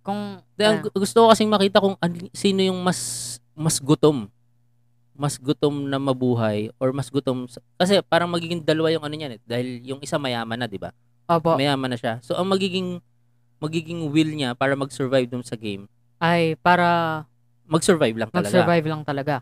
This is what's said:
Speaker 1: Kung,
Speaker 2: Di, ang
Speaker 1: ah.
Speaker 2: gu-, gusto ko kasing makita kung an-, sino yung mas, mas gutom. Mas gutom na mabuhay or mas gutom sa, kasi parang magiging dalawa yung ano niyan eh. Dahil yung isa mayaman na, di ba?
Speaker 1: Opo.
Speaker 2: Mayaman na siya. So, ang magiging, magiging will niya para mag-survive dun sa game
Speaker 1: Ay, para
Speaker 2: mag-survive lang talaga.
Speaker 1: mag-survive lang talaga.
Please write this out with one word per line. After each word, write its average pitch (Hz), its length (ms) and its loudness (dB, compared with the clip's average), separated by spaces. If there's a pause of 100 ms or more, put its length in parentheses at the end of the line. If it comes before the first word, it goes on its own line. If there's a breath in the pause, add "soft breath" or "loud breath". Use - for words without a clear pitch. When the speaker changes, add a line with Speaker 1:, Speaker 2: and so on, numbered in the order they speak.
Speaker 1:
Kung, 202 400 -8 (120)
Speaker 2:
Di, 196 100 -2
ang 214 140 4
Speaker 1:
ah. 156 60 -4
Speaker 2:
gu-, 208 120 -6
gusto 196 240 0
ko 226 100 10
kasing 214 200 6
makita 202 300 4
kung 196 200 2
an-, 175 340 -4
sino 190 280 2
yung 190 180 2
mas, 180 220 0 (520)
mas 156 260 -2
gutom. 139 500 2 (840)
Mas 143 240 -4
gutom 143 460 0
na 139 160 -2
mabuhay 120 800 0
or 131 160 -2
mas 139 160 -6
gutom 127 380 -4
sa, - 120 -18 (160)
kasi 185 280 2
parang 170 260 0
magiging 170 340 -4
dalawa 160 280 2
yung 156 120 -2
ano 147 100 -6
niyan 151 220 -10
eh. 104 80 -18
Dahil 123 260 -4 (140)
yung 131 160 -10
isa 147 180 -6
mayaman 117 380 -4
na, 123 120 -4
di 101 100 -10
ba? 85 140 -10 (360)
Speaker 1:
Opo. 165 300 2
Speaker 2:
Mayaman 135 320 0
na 123 80 -2
siya. 117 240 -4
So, - 120 -8
ang 175 140 -2
magiging, 185 520 -2 (600)
magiging 160 480 -6
will 156 240 2
niya 143 220 -4
para 135 200 0
mag-survive 135 540 0
dun 123 160 -10
sa - 120 -10
game 101 320 -10 (300)
Speaker 1:
Ay, 165 400 2
para 170 680 2 (420)
Speaker 2:
mag-survive 151 520 2
lang 110 120 -4
talaga. 175 180 -2
Speaker 1:
mag-survive 170 400 2
lang 156 160 -4
talaga. 139 400 -4